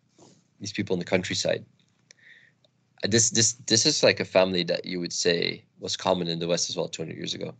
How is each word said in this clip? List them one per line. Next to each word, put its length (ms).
these 100
people 220
in 60
the 60
countryside. 600
Uh, 60
this, 220
this, 220
this 180
is, 160
like, 200
a 40
family 380
that 220
you 160
would 100
say 500
was 160
common 320
in 100
the 80
West 220
as 80
well 100
two 140
hundred 160
years 160
ago. 260